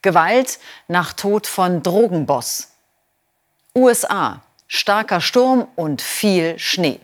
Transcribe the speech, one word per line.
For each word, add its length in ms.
Gewalt 560
nach 260
Tod 340
von 340
Drogenboss. 920
U 140
S 180
A. 360
Starker 520
Sturm 560
und 280
viel 560
Schnee. 440